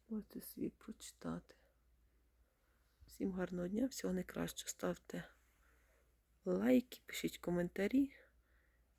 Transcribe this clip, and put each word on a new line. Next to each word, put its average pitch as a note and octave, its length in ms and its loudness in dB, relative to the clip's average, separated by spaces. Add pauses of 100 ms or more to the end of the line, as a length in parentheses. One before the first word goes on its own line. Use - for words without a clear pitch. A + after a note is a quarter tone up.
Можете G#3 320 -6
собі - 280 -4
прочитати. - 840 -8 (1500)
Всім - 240 -4
гарного F3+ 360 -2
дня, A3 180 2
всього F#3+ 280 -2
найкращого. - 560 -4
Ставте - 540 -4 (1200)
лайки, A3 600 4
пишіть - 320 -4
коментарі. G3 720 2 (880)